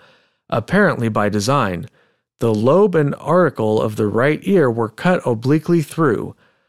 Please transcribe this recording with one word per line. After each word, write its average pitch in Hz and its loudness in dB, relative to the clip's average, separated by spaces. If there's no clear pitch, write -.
apparently 123 0
by 107 0
design. 104 -2
The 117 0
lobe 156 2
and 147 0
auricle 135 0
of 110 -4
the 110 0
right 123 0
ear 175 2
were 113 -2
cut 180 -2
obliquely 143 0
through. 143 -2